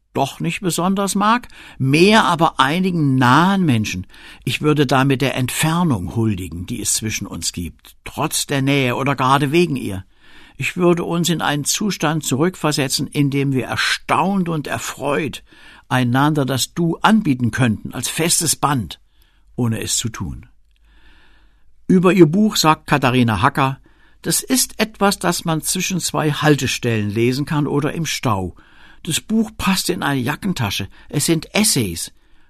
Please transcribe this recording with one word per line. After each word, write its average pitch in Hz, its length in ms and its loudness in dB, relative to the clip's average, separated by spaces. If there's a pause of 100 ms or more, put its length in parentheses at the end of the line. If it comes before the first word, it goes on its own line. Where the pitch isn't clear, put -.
(140)
doch 135 260 -4
nicht 165 200 -4
besonders 190 540 -2
mag, 220 340 0 (280)
mehr 170 480 6
aber 160 360 2
einigen 156 560 2
nahen 165 480 6
Menschen. 107 420 0 (380)
Ich - 180 -4
würde 147 240 4
damit 135 340 2
der 135 140 0
Entfernung 131 800 0
huldigen, 92 520 -2
die 117 140 -8
es - 140 -2
zwischen 104 320 -4
uns 92 260 -8
gibt, - 520 -12
trotz - 420 -6
der 139 160 -2
Nähe 135 340 0
oder 135 200 -2
gerade 139 360 2
wegen 165 240 2
ihr. 101 280 -8 (520)
Ich - 200 -6
würde 175 280 2
uns 170 240 -2
in 156 140 -2
einen 143 220 -2
Zustand 165 600 -2
zurückversetzen, 147 840 -2
in 143 200 0
dem 139 240 0
wir 127 140 -2
erstaunt 165 840 -2
und 156 200 -4
erfreut 139 760 -6 (460)
einander 131 580 2
das 131 280 -4
Du 170 280 0
anbieten 147 480 2
könnten, 120 420 0
als 123 160 -6
festes 165 480 -2
Band, 131 440 -2 (560)
ohne 110 260 -2
es - 140 -4
zu - 120 -4
tun.“ 73 380 -10 (1400)
Über 180 260 6
ihr 180 140 8
Buch 208 300 2
sagt 156 300 2
Katharina 123 560 2
Hacker: 135 380 0 (420)
„Das - 200 -2
ist - 360 -2
etwas, 202 400 0
das - 260 -2
man 160 160 0
zwischen 185 380 -4
zwei 151 320 -2
Haltestellen 120 800 0
lesen 127 360 0
kann 147 200 0
oder 143 260 -2
im 165 140 -4
Stau. 95 480 -4 (480)
Das - 180 -4
Buch 220 380 0
passt 190 320 0
in 180 120 -6
eine 143 180 -2
Jackentasche. 120 680 -4 (220)
Es - 160 -2
sind 160 280 -2
Essays, 151 560 0 (400)